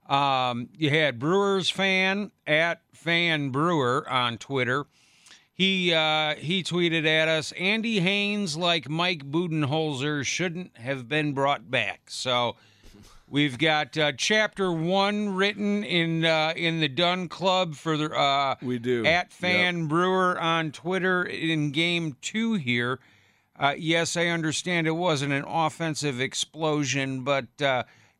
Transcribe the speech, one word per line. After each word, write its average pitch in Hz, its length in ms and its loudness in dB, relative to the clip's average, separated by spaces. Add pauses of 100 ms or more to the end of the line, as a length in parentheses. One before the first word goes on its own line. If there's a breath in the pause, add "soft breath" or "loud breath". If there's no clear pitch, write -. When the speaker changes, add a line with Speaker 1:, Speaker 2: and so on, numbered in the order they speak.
Speaker 1:
Um, 131 640 0
you 156 160 0
had 143 300 2
Brewers 190 500 2
fan 190 600 0 (160)
at 160 340 2 (120)
Fan 165 560 0
Brewer 143 600 2
on 123 280 0
Twitter. 131 480 -2 (680 loud breath)
He, 185 400 2
uh, 156 420 2
he 170 280 -4
tweeted 165 420 0
at 160 220 4
us, 160 240 0
"Andy 214 480 -2
Haynes, 202 560 0
like 170 320 -2
Mike 160 420 -2
Budenholzer, 151 960 -2
shouldn't 180 520 -6
have 123 320 -8
been 151 240 0
brought 139 360 0
back." 107 380 -2
So 123 480 -2 (760 loud breath)
we've 139 280 0
got, 151 400 0
uh, 147 160 2
chapter 208 580 0
one 196 640 0
written 202 480 0
in, 165 400 2
uh, 160 320 2
in 165 240 0
the 156 80 2
Dunn 175 400 0
Club 185 480 0
for 156 220 -2
the, 151 120 -2
uh, 139 520 2
Speaker 2:
We 123 180 -2
do. 120 260 0
Speaker 1:
at 170 280 2
Fan 180 540 0
Brewer 180 480 2
Speaker 2:
Yep. - 80 -4
Speaker 1:
on 165 280 0
Twitter 180 520 0
in 151 480 -2
game 165 500 0
two 226 320 -2
here. 123 460 0 (600 soft breath)
Uh, 143 180 2
yes, 160 380 0
I 175 120 2
understand 165 600 -2
it 160 40 2
wasn't 156 420 0
an 139 120 -2
offensive 147 760 -2
explosion, 139 1040 -2
but, 139 380 -2
uh, 131 220 2 (360 soft breath)